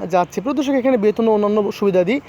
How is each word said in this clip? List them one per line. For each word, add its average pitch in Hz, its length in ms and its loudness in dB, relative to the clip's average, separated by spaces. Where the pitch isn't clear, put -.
যাচ্ছে। 175 300 0
প্রিয় 254 160 -4
দর্শক, 277 180 -2
এখানে 262 220 2
বেতন 214 320 0
ও 220 40 2
অন্যান্য 208 400 0
সুবিধাদি, 196 560 0